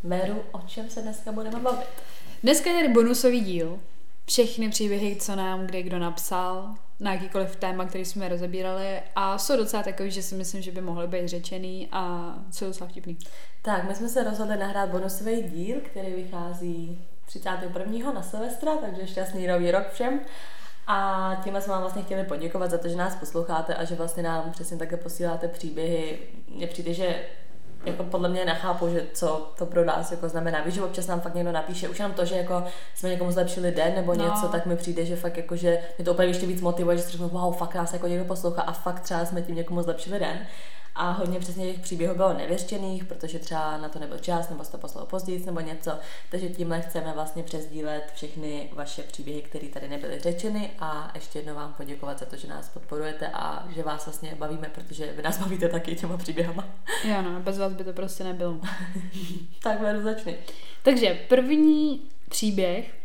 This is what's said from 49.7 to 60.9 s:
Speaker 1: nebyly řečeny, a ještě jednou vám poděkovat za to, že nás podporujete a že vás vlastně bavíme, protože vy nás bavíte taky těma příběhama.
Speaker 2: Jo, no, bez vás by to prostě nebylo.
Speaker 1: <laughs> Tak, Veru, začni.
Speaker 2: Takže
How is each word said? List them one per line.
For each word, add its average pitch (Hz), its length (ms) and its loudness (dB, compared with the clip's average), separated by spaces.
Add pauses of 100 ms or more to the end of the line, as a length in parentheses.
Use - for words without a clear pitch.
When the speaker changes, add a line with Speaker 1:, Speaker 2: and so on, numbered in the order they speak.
Speaker 1:
nebyly 143 320 -2
řečeny, 208 600 2
a 156 360 0
ještě 156 240 -2
jednou 151 160 -2
vám 147 220 -2
poděkovat 139 420 -2
za - 60 -4
to, - 100 -2
že 139 120 -2
nás 147 220 -2
podporujete 156 640 -2
a 156 420 -2
že 160 80 -2
vás 151 220 -2
vlastně 156 340 -2
bavíme, 151 360 -2
protože 156 380 -2
vy 147 80 -2
nás 160 180 2
bavíte 185 300 2
taky 170 260 0
těma 175 220 0
příběhama. 170 500 0 (360)
Speaker 2:
Jo, 208 180 2
no, 180 180 0
bez 190 180 0
vás 196 160 0
by 190 100 -2
to 185 100 -2
prostě 185 300 -2
nebylo. 175 320 0 (540)
Speaker 1:
<laughs> 175 540 0
Tak, 214 180 2
Veru, 208 200 2
začni. 214 340 0 (480)
Speaker 2:
Takže 233 360 6 (100)